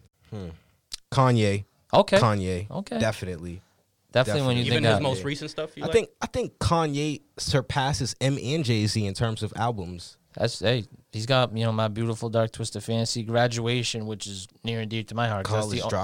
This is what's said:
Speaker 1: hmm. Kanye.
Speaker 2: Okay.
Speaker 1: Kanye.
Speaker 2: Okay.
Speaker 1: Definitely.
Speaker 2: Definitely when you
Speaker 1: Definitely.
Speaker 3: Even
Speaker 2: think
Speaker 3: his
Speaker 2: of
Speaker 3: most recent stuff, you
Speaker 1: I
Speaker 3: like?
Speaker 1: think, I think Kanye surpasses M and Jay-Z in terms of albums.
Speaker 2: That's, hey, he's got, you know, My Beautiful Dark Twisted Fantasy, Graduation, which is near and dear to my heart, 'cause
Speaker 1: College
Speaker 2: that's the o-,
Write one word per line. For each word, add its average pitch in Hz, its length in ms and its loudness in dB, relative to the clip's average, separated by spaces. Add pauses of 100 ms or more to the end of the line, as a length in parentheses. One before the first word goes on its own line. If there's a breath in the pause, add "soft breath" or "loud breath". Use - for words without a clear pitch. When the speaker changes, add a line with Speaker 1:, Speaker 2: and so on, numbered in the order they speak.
(300)
Speaker 1:
hmm. 98 180 -10 (600)
Kanye. 110 540 4 (280)
Speaker 2:
Okay. 190 260 6
Speaker 1:
Kanye. 98 520 2
Speaker 2:
Okay. - 280 -8
Speaker 1:
Definitely. 90 640 -4 (500)
Speaker 2:
Definitely 127 300 2
when 127 140 2
you 123 80 2
Speaker 1:
Definitely. 123 120 2
Speaker 3:
Even 107 60 2
Speaker 2:
think 117 40 4
Speaker 3:
his 110 100 6
Speaker 2:
of 98 60 2
Speaker 3:
most 131 220 -2
recent 147 260 -6
stuff, - 260 -10
you 147 80 -8
Speaker 1:
I - 20 -2
Speaker 3:
like? 156 80 -4
Speaker 1:
think, 220 140 4 (120)
I 233 60 -4
think 233 320 -6
Kanye 151 640 0 (180)
surpasses 135 840 0
M 135 220 2
and 143 220 -2
Jay-Z 107 420 2
in 98 80 -4
terms 113 280 -2
of 104 140 -4
albums. 95 600 -4 (180)
Speaker 2:
That's, - 260 -2
hey, 110 240 2 (280)
he's 110 140 -6
got, 127 300 4
you 113 80 0
know, 113 80 2
My 110 160 2
Beautiful 113 400 -2
Dark 113 240 2
Twisted 110 320 -6
Fantasy, 113 380 -2
Graduation, 117 840 0
which 107 200 -8
is 95 200 -10 (180)
near 113 160 -4
and 107 100 -6
dear 113 140 -2
to 110 100 -12
my 117 140 0
heart, 101 180 -2
'cause 107 180 0
Speaker 1:
College 104 160 -2
Speaker 2:
that's 110 120 -2
the 101 40 2
o-, 92 80 0